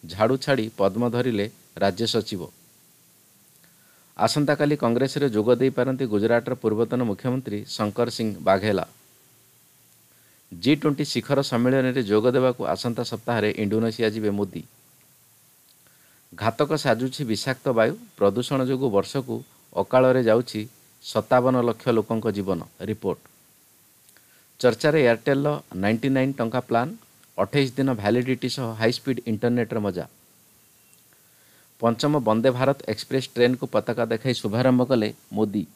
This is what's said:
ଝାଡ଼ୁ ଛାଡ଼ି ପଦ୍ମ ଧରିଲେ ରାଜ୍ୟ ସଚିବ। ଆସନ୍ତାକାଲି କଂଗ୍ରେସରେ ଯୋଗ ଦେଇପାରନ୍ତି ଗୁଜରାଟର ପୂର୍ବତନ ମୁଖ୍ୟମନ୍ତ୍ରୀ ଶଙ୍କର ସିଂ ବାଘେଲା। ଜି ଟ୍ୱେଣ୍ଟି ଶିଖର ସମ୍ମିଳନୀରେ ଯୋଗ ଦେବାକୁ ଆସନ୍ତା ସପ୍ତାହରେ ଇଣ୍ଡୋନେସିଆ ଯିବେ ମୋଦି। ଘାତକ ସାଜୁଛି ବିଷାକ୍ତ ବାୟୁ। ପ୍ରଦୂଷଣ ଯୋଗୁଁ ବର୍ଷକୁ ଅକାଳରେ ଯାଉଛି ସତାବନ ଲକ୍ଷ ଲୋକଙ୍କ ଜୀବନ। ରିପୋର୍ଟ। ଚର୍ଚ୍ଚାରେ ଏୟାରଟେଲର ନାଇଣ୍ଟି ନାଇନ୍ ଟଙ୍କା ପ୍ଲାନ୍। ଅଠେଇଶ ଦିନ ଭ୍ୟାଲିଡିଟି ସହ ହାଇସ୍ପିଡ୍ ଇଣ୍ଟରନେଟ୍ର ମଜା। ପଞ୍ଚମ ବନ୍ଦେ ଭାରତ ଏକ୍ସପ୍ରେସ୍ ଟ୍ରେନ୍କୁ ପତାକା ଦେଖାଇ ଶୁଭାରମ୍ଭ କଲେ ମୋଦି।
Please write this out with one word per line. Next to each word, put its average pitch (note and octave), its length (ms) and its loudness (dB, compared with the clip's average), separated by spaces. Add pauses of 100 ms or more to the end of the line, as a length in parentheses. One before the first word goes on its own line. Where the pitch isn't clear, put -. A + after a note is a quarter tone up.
ଝାଡ଼ୁ A2 320 0
ଛାଡ଼ି B2 400 -2
ପଦ୍ମ G2+ 320 0
ଧରିଲେ A#2 400 -2 (280)
ରାଜ୍ୟ G2 280 0
ସଚିବ। G#2+ 420 -4 (1700)
ଆସନ୍ତାକାଲି D3 580 2
କଂଗ୍ରେସରେ C3 540 0
ଯୋଗ A2 260 4
ଦେଇପାରନ୍ତି C3 500 0
ଗୁଜରାଟର A2+ 480 2
ପୂର୍ବତନ A2+ 500 0
ମୁଖ୍ୟମନ୍ତ୍ରୀ A2 640 -4
ଶଙ୍କର A2 420 -2
ସିଂ A2 260 -4
ବାଘେଲା। F#2+ 520 2 (1700)
ଜି A#2 220 2
ଟ୍ୱେଣ୍ଟି D3 300 -2
ଶିଖର C#3 360 -2
ସମ୍ମିଳନୀରେ B2+ 600 0
ଯୋଗ G#2+ 280 2
ଦେବାକୁ B2+ 340 0
ଆସନ୍ତା A#2 380 -4
ସପ୍ତାହରେ A2 540 -2
ଇଣ୍ଡୋନେସିଆ A2 520 0
ଯିବେ G#2+ 200 -2
ମୋଦି। G2+ 340 -4 (1700)
ଘାତକ C3 380 -2
ସାଜୁଛି C3 500 -2
ବିଷାକ୍ତ B2+ 460 -4
ବାୟୁ। A#2 260 2 (220)
ପ୍ରଦୂଷଣ B2 480 0
ଯୋଗୁଁ C3 260 -2
ବର୍ଷକୁ A2+ 520 -2 (340)
ଅକାଳରେ B2+ 460 4
ଯାଉଛି A2 440 0 (360)
ସତାବନ B2+ 580 2
ଲକ୍ଷ A#2+ 280 -2
ଲୋକଙ୍କ A2+ 420 0
ଜୀବନ। F#2+ 300 -4 (200)
ରିପୋର୍ଟ। F#2+ 380 -6 (1400)
ଚର୍ଚ୍ଚାରେ C#3+ 440 2
ଏୟାରଟେଲର C3+ 580 2 (140)
ନାଇଣ୍ଟି A2 340 0
ନାଇନ୍ C3+ 240 0
ଟଙ୍କା A#2+ 260 -4
ପ୍ଲାନ୍। B2 360 -2 (440)
ଅଠେଇଶ C#3 380 0
ଦିନ C3+ 160 0
ଭ୍ୟାଲିଡିଟି A#2+ 560 0
ସହ A#2 240 -6
ହାଇସ୍ପିଡ୍ A#2 540 -2
ଇଣ୍ଟରନେଟ୍ର A#2 520 -2
ମଜା। F2+ 280 -4 (1700)
ପଞ୍ଚମ A#2 400 2
ବନ୍ଦେ A2+ 300 2
ଭାରତ C3 280 0 (120)
ଏକ୍ସପ୍ରେସ୍ - 440 -4
ଟ୍ରେନ୍କୁ A#2+ 320 2
ପତାକା A#2 400 -2
ଦେଖାଇ A2+ 280 -2
ଶୁଭାରମ୍ଭ B2 500 2
କଲେ A#2+ 300 2 (200)
ମୋଦି। G#2 320 0 (100)